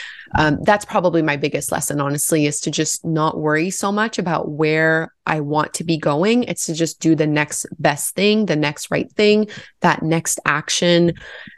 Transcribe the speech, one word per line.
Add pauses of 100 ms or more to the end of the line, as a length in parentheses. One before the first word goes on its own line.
(360)
Um,
that's
probably
my
biggest
lesson,
honestly,
is
to
just
not
worry
so
much
about
where (140)
I
want
to
be
going.
It's
to
just
do
the
next (120)
best
thing,
the
next
right
thing, (320)
that
next
action. (440)